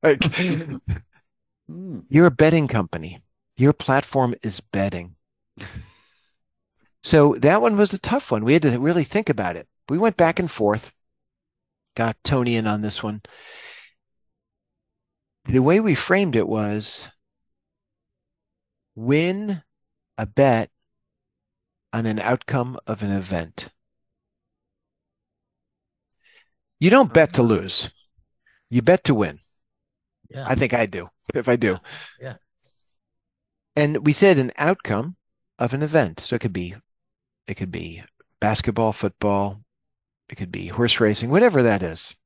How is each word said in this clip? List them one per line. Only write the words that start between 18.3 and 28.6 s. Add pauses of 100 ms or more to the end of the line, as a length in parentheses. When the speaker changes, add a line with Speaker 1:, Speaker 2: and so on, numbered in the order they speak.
Speaker 1:
"Win (540)
a
bet (1200)
on
an
outcome
of
an
event." (3000)
You
don't
bet
to
lose. (800)